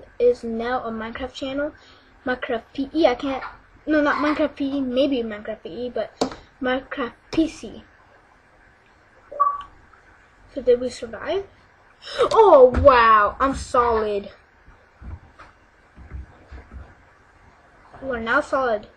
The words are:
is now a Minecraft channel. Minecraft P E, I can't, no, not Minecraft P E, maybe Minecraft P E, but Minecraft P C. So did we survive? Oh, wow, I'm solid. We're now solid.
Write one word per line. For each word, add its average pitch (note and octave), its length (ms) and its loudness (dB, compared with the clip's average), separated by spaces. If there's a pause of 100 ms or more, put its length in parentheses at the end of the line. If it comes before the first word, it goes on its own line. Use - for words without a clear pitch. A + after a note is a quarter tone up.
(180)
is B3 240 2
now A#3 400 -4
a A3+ 80 -8
Minecraft A3+ 440 -10
channel. C#4+ 380 -6 (520)
Minecraft B3+ 380 -4 (100)
P C4+ 220 -6
E, D#4 120 4
I B3 80 2
can't, C4+ 300 -8 (400)
no, D4+ 160 0
not C#4+ 160 0
Minecraft D4 400 -2
P C#4 220 -4
E, - 20 -2
maybe C4 420 0
Minecraft G#3+ 400 -12
P A3+ 60 -14
E, A#3+ 220 -10
but - 260 -8 (460)
Minecraft B3+ 500 -4 (180)
P D#4+ 160 0
C. - 380 -16 (2750)
So C4+ 80 -8
did A#3+ 180 4
we B3+ 80 -6
survive? A#3+ 560 -8 (880)
Oh, D#4+ 400 8 (100)
wow, A3+ 560 6
I'm C4+ 160 0
solid. A3 760 -2 (3750)
We're C4 200 -6
now A#3 200 0
solid. B3+ 460 -2 (100)